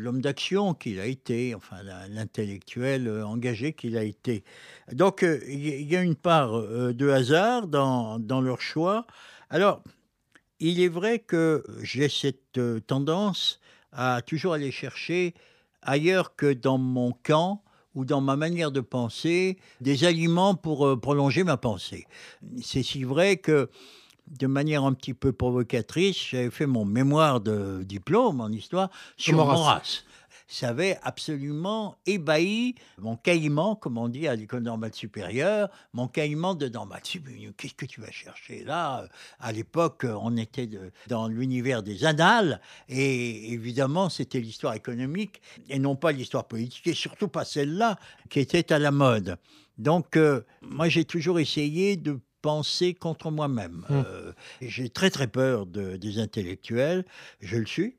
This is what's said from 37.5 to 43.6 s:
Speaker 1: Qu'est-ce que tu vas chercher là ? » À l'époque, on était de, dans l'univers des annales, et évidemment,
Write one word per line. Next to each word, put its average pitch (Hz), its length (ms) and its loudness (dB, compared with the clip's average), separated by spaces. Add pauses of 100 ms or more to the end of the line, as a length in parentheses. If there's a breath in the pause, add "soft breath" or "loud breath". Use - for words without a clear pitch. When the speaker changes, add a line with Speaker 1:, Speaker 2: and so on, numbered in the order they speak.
Speaker 1:
Qu'est-ce - 180 -12
que - 100 -10
tu - 160 -14
vas - 120 -16
chercher - 500 -16
là ? » 143 460 -6 (320 loud breath)
À 117 100 -8
l'époque, 131 580 -2
on 110 280 -2
était 113 320 -4
de, 95 240 -14 (160 loud breath)
dans 113 180 -2
l'univers 123 560 -2
des 98 220 -6
annales, 160 560 4 (280 loud breath)
et 120 640 -2
évidemment, 131 560 0